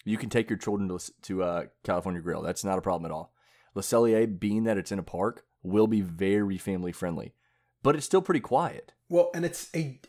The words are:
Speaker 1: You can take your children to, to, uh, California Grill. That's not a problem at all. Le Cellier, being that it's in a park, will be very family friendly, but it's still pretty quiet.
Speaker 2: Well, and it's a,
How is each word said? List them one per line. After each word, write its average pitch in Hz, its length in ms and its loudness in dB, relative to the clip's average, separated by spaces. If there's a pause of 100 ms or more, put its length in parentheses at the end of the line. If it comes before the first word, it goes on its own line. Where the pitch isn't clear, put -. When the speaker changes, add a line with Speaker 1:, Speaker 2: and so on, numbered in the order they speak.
Speaker 1:
You 107 120 -2
can 110 120 -8
take 113 200 0
your 104 80 -2
children 101 320 -2
to, 90 100 -6 (240)
to, 92 200 -4
uh, 87 220 -2 (180)
California 90 380 -2
Grill. 80 200 -4
That's 85 220 -6
not 95 140 0
a 90 40 -2
problem 85 280 -2
at 78 40 -6
all. 80 200 -12 (420)
Le 98 60 -4
Cellier, 113 580 4
being 107 240 2
that 110 140 2
it's 92 140 -4
in 98 80 -2
a 87 40 -4
park, - 420 -4 (160)
will 104 260 4
be 110 140 2
very 98 560 0
family 90 340 -4
friendly, - 420 -6 (500)
but 143 120 4
it's 143 100 -6
still 185 160 4
pretty 175 180 2
quiet. - 540 -2 (160)
Speaker 2:
Well, 175 260 6
and 170 100 -2
it's - 300 -8
a, 151 340 -4